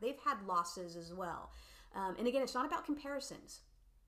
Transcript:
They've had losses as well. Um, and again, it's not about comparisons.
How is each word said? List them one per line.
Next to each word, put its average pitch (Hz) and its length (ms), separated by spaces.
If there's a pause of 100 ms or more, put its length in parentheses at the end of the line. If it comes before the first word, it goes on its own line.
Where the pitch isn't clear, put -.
They've 269 200
had 214 260
losses 175 500
as 170 160
well. 175 400 (420)
Um, 190 220
and 226 100
again, 262 160
it's - 120
not 254 120
about 339 200
comparisons. - 720 (480)